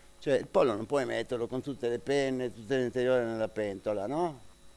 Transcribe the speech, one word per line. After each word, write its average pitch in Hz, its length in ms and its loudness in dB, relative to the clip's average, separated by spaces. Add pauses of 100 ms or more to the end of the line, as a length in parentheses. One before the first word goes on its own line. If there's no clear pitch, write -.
(200)
cioè 143 160 2
il 127 120 0
pollo 147 260 4
non 107 120 -4
puoi 139 200 0
metterlo 117 420 -2
con 127 140 -4
tutte 123 280 -4
le 120 100 0
penne, 131 540 0
tutte 113 240 -2
le 127 80 4
interiore 123 400 2
nella 110 240 -2
pentola, 104 580 -2
no? 147 400 -2 (300)